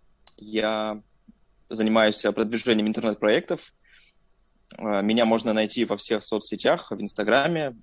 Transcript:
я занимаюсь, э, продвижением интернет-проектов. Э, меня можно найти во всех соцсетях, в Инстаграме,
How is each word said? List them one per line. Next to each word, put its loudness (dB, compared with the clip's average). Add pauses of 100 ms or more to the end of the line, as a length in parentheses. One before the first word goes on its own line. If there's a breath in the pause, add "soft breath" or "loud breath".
(360)
я -4 (680)
занимаюсь, 2
э, 2
продвижением 0
интернет-проектов. 0 (1080 soft breath)
Э, -2
меня 4
можно 2
найти 0
во -4
всех -4
соцсетях, -2
в -8
Инстаграме, 0